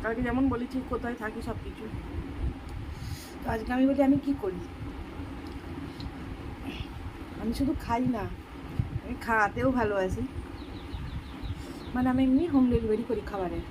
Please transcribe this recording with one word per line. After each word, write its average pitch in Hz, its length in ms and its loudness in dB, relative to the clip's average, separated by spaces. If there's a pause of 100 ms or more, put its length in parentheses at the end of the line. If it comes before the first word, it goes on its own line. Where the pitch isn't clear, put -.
কালকে 233 240 0
যেমন 254 160 4 (100)
বলেছি 247 240 -2 (120)
কোথায় 240 320 -2
থাকি 214 260 -4
সব 220 180 -2
কিছু, 226 180 -8 (1600)
তো - 120 -8
আজকে 226 220 -2
আমি 262 140 6
বলি 277 200 4
আমি 285 160 8
কি 277 60 2 (120)
করি। 180 160 -2 (2750)
আমি 220 180 0
শুধু 285 140 4 (100)
খাই 240 200 2 (120)
না, 202 80 -2 (800)
আমি 247 120 -4 (100)
খাওয়াতেও 226 440 6 (100)
ভালোবাসি। 202 440 2 (1700)
মানে 254 200 4
আমি 262 140 6
এমনি 262 160 6 (100)
হোম 262 200 10
ডেলিভারি 226 360 4
করি 208 120 0 (100)
খাবারের। 170 400 -2